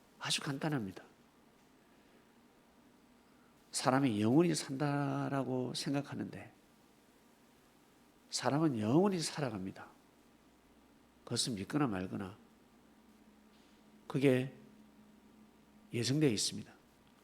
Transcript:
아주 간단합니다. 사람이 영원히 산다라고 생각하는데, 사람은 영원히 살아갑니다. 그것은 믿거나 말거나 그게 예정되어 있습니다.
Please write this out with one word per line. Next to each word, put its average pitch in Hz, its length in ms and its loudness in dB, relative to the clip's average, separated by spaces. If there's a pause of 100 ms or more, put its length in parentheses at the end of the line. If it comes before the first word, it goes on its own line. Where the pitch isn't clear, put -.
(200)
아주 - 200 -2
간단합니다. 139 640 -4 (2750)
사람이 127 500 2
영원히 151 340 4
산다라고 139 1160 -2
생각하는데, 120 800 -6 (1800)
사람은 135 500 2
영원히 165 400 4
살아갑니다. 110 720 -6 (1300)
그것은 117 320 -4
믿거나 131 320 -2
말거나 98 500 -6 (1700)
그게 131 460 4 (1400)
예정되어 127 360 2
있습니다. 104 420 -2 (520)